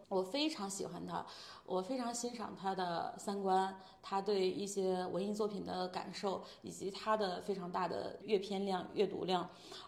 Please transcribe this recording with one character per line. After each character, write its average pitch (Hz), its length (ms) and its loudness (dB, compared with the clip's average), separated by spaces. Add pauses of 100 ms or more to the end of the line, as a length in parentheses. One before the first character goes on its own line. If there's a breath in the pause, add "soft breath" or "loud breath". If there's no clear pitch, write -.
我 190 120 4
非 285 300 2
常 208 180 -4
喜 - 160 -4
欢 170 220 -6
她， 170 180 -2 (400 loud breath)
我 185 160 2
非 220 160 -2
常 240 160 -2
欣 240 220 -4
赏 214 260 -6
她 190 140 0
的 175 420 0
三 202 240 -2
观， 190 380 4 (240 loud breath)
她 196 180 0
对 190 300 4
一 202 160 -2
些 185 400 2
文 180 180 0
艺 208 80 0
作 208 140 2
品 196 180 -2
的 180 220 0
感 185 260 -4
受， 190 300 0 (200 loud breath)
以 - 60 -8
及 175 220 -4
她 214 260 2
的 185 260 0
非 196 120 0
常 180 160 -4
大 185 160 2
的 - 380 -2
阅 208 160 4
片 196 260 0
量、 185 260 0
阅 208 140 4
读 180 180 -2
量。 175 240 2 (400 loud breath)